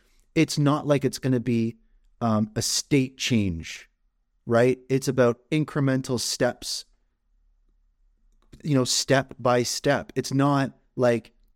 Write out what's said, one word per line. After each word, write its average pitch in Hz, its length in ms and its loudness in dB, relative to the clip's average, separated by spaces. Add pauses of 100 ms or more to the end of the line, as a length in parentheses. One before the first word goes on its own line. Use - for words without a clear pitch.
(340)
it's 156 240 2
not 143 280 2
like 139 200 2
it's 117 120 -4
gonna 131 220 0
be, 117 360 -2 (440)
um, 110 340 0
a 117 60 -4
state - 560 -2
change, 98 720 -2 (560)
right? 120 340 2 (120)
It's 135 180 -2
about 127 320 2 (100)
incremental 135 720 -2
steps, - 640 -4 (1800)
you 147 120 0
know, 127 100 4
step - 540 0
by 123 240 2
step. 127 520 -2
It's 135 200 -4
not 139 380 0 (240)
like 120 360 0 (240)